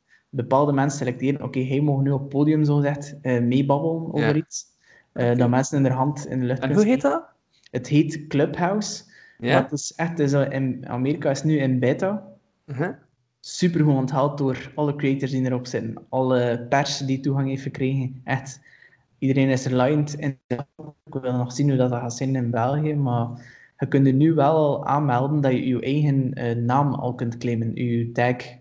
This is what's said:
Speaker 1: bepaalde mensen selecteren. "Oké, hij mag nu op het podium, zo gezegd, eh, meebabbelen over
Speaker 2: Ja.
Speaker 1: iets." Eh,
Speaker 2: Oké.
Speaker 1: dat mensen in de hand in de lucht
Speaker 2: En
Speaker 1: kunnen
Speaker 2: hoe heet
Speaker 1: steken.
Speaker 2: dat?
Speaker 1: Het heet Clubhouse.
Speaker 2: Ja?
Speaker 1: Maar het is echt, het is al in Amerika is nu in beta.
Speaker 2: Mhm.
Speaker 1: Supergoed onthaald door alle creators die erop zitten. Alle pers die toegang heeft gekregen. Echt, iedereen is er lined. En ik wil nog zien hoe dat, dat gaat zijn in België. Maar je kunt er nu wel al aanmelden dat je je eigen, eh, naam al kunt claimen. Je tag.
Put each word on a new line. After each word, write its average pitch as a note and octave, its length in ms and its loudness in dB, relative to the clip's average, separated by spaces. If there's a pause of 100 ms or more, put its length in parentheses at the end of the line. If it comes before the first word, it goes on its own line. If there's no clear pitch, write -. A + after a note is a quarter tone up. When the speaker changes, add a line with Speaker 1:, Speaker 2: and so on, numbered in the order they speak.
(300)
Speaker 1:
bepaalde C#3 420 2
mensen C#3 260 0
selecteren. C3 440 -2
"Oké, - 180 -4
hij C3 200 0
mag C#3+ 200 2
nu C#3 100 2
op C#3 100 0
het C#3 80 -10
podium, D3+ 360 2
zo D3 120 4
gezegd, C#3+ 460 -2
eh, B2 180 0
meebabbelen C#3+ 760 0
over D3+ 140 0
Speaker 2:
Ja. D3 60 2
Speaker 1:
iets." - 300 -6 (480)
Eh, B2 140 -2
Speaker 2:
Oké. A#2+ 100 2
Speaker 1:
dat B2 120 4
mensen C3+ 280 0
in C#3 60 4
de C3 80 4
hand C3+ 360 -2
in C3 140 -4
de B2+ 60 -2
lucht B2 140 -2
Speaker 2:
En C3 80 -2
Speaker 1:
kunnen D3 80 2
Speaker 2:
hoe G#3 160 6
heet C4 80 0
Speaker 1:
steken. C#4+ 180 0
Speaker 2:
dat? E4 100 -12 (420)
Speaker 1:
Het B2 180 -6
heet D3 380 2
Clubhouse. F3 760 -2 (360)
Speaker 2:
Ja? A#2+ 160 -2
Speaker 1:
Maar C3+ 80 4
het C3 100 -6
is - 240 -6
echt, E3+ 140 -2
het E3 100 -10
is C#3+ 140 2
al C#3 160 2
in C3 380 -4
Amerika C#3 420 -2
is C#3 120 -2
nu D#3 160 2
in C3 200 2
beta. F#3+ 480 0 (380)
Speaker 2:
Mhm. D3 280 -4 (480)
Speaker 1:
Supergoed D3+ 560 2
onthaald C#3 420 0
door C3 360 -2
alle D3 220 -2
creators C3+ 340 -2
die C3 160 -2
erop B2 200 -4
zitten. A#2 320 -6 (100)
Alle B2 600 0
pers C#3+ 300 0
die C3+ 220 -2
toegang C3+ 280 0
heeft C3+ 140 -6
gekregen. C3+ 600 -4
Echt, - 360 -6 (580)
iedereen C3+ 300 2
is C3 160 0
er B2+ 120 0
lined. D3 400 2
En C#3+ 220 -6 (680)
ik - 80 -20 (100)
wil B2+ 140 -2
nog B2 160 -2
zien C#3+ 160 0
hoe C3+ 100 2
dat, B2+ 120 4
dat A#2+ 100 -2
gaat A#2+ 160 -8
zijn C3+ 200 -2
in A#2+ 140 -2
België. C#3 440 0
Maar A#2+ 340 0 (500)
je C3 100 -2
kunt C#3 180 4
er C3 60 4
nu D3+ 220 4
wel D3 200 4
al D3+ 320 2
aanmelden C#3 540 2
dat C3+ 120 4
je B2 140 0
je B2 140 0
eigen, C#3 540 0
eh, A#2+ 220 -2
naam B2 380 2
al B2 200 -4
kunt A#2+ 240 -4
claimen. A2+ 360 -2
Je A#2 380 -2
tag. B2 220 2 (260)